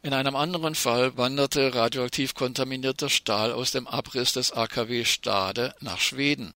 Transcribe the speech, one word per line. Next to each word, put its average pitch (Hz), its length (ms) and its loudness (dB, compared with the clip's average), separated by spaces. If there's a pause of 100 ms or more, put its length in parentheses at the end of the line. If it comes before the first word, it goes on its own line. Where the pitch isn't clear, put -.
In 139 120 -2
einem 135 220 0
anderen 160 400 0
Fall 123 400 2
wanderte 135 580 2
radioaktiv 123 600 0
kontaminierter 131 760 -2
Stahl 110 440 2
aus 123 180 -2
dem 127 160 -4
Abriss 123 460 0
des 123 180 0
A 113 160 0
K 117 220 -2
W 117 160 -2
Stade 104 760 0
nach 90 220 -6
Schweden. 135 580 0